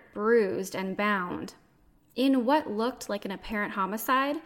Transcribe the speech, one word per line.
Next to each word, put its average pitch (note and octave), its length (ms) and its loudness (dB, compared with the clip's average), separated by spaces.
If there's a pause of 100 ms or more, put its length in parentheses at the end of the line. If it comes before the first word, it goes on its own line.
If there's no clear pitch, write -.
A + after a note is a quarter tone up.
(140)
bruised, G#3 600 2
and F#3+ 200 -4
bound. G3+ 600 -2 (600)
In C4 300 2
what C#4+ 260 2
looked A3+ 380 -4
like G3+ 160 -6
an G3 60 -6
apparent G#3 420 -4
homicide, B3+ 720 0